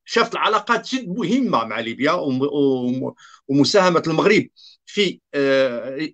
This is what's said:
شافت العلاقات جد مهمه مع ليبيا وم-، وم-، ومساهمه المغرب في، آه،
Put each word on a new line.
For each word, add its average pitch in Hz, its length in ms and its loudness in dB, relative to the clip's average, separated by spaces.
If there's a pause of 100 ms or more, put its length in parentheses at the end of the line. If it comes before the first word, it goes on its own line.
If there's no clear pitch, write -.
شافت - 280 0
العلاقات 202 640 0
جد 240 120 -6
مهمه 190 580 0
مع 110 140 -6
ليبيا 117 320 -2
وم-، 143 400 -2
وم-، 127 640 -2 (340)
ومساهمه 156 600 4
المغرب 160 400 2 (380)
في، - 340 -2 (140)
آه، 135 800 0